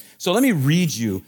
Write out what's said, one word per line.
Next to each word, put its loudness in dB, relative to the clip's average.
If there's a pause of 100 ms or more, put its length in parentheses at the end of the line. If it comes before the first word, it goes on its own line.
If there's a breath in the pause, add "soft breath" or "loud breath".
(180 loud breath)
So -2
let 2
me 2
read 0
you -4